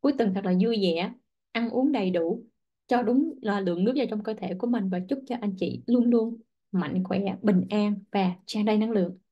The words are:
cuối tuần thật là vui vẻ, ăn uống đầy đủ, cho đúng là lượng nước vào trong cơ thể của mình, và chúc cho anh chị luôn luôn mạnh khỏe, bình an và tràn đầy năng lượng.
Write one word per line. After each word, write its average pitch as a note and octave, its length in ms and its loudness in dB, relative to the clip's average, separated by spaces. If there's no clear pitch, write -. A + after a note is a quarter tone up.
cuối C#4+ 160 2
tuần G3 160 2
thật F#3+ 120 -4
là F#3 80 2
vui A3+ 180 2
vẻ, F3+ 300 0
ăn A#3 180 -2
uống C4 220 2
đầy G3+ 200 0
đủ, F3 320 -2
cho B3 160 2
đúng C#4 380 2
là G3+ 180 -2
lượng F3+ 240 0
nước A#3+ 120 2
vào C4+ 140 0
trong G#3+ 140 -4
cơ A3 100 -4
thể F3+ 200 -6
của F#3 140 -4
mình, A3 220 0
và F#3 100 -2
chúc C#4 180 -4
cho A#3+ 140 -6
anh G3+ 160 -4
chị A#2+ 300 -6
luôn A#3+ 220 4
luôn A3+ 280 2
mạnh F3+ 320 -2
khỏe, F#3+ 160 -2
bình F#3+ 280 4
an G#3 260 0
và F#3+ 200 0
tràn G#3+ 200 -2
đầy G#3+ 120 4
năng A3 140 0
lượng. F#3 260 0